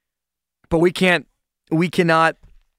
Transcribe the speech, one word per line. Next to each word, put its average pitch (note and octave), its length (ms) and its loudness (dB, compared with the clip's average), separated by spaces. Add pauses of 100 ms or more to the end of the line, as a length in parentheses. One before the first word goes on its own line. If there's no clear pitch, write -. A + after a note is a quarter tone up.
(680)
But E3+ 100 -2
we F3 120 2
can't, F3 360 -2 (440)
we E3+ 180 -2
cannot D#3+ 480 0 (420)